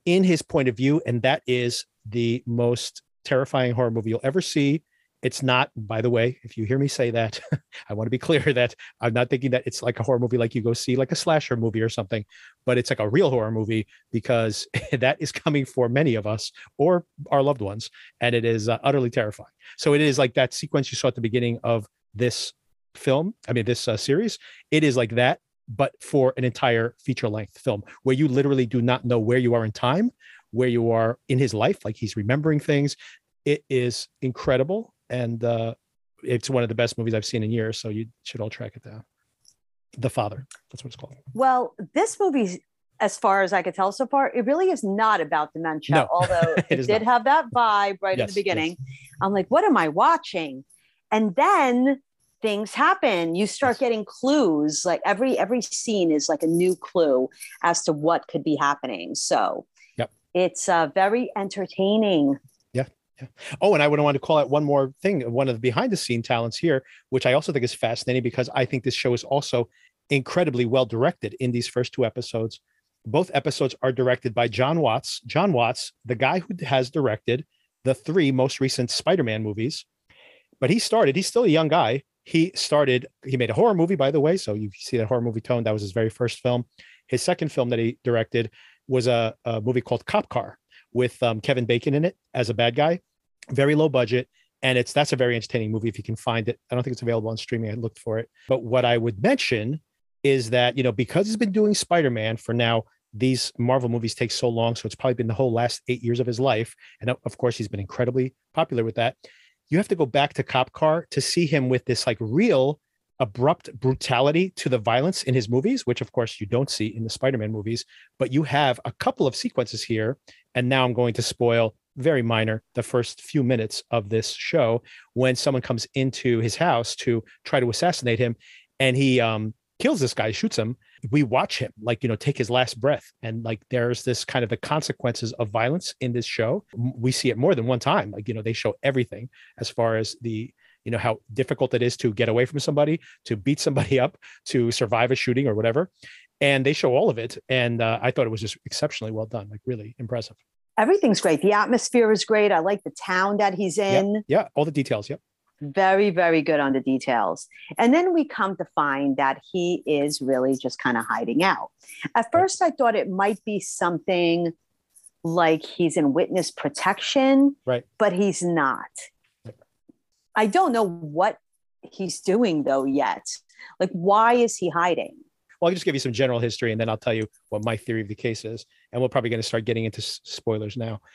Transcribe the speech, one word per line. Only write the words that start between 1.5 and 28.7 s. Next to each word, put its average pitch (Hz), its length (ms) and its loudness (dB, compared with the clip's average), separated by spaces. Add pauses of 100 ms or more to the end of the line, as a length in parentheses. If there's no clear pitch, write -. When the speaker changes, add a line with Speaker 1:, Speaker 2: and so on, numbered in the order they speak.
Speaker 1:
the 117 380 0
most 120 560 -2 (240)
terrifying 131 480 0
horror 120 180 0
movie 113 200 -2
you'll 117 120 -2
ever 143 180 0
see. 143 420 0 (380)
It's - 200 -2
not, 127 320 2
by 110 280 -4
the 120 80 2
way, 120 340 2
if - 140 -18
you 110 80 -4
hear 123 120 0
me 139 120 0
say 120 220 -2
that, 113 280 -2 (240)
<laughs> - 260 -18
I 104 40 -8
wanna 110 160 -4
be 127 80 -2
clear 147 240 2 (100)
that 104 240 0 (240)
I'm 113 140 0
not 123 160 2
thinking 127 220 0
that 123 140 0
it's - 160 -8
like 120 200 -2
a - 20 -2
horror 123 160 2
movie 120 180 0
like 117 160 0
you 120 80 -2
go 113 120 0
see, 123 240 -2
like 131 160 -2
a - 20 -2
slasher 156 400 0
movie 113 240 -2
or 113 80 2
something, 107 380 -6 (400)
but 123 120 2
it's 120 120 0
like 127 100 -2
a 107 80 0
real 147 220 4
horror 113 220 0
movie 110 360 -2 (240)
because 113 560 0 (140)
<laughs> - 100 -14
that 131 300 2
is 147 100 -4
coming 147 320 -2
for 127 240 0
many 131 280 2
of 104 120 -4
us 107 240 -4 (260)
or 175 280 2 (260)
our 139 100 4
loved 135 200 0
ones. 104 280 -8 (300)
And 120 160 2
it 113 80 0
is, 113 240 0
uh, 117 160 0
utterly 135 260 2
terrifying. 110 380 -4 (300)
So 147 160 2
it 147 80 4
is 143 180 2
like 131 140 2
that 127 200 2
sequence - 380 -4
you 127 60 -8
saw - 100 0
at 123 80 0
the 120 60 -8
beginning 117 420 0
of 113 240 0 (260)
this 113 380 -2 (420)
film, 151 400 0 (140)
I 127 60 -2
mean, 120 100 0
this, 117 240 -4
uh, 113 80 0
series, 185 420 0 (340)
it 156 120 4
is 131 140 4
like 117 180 2
that, 123 240 4 (300)
but 131 240 0 (100)
for 131 320 2
an 127 80 -2
entire 120 560 2
feature-length 110 600 -4
film 104 260 -4 (180)
where 131 100 2
you 147 140 4
literally 135 380 2
do 120 160 0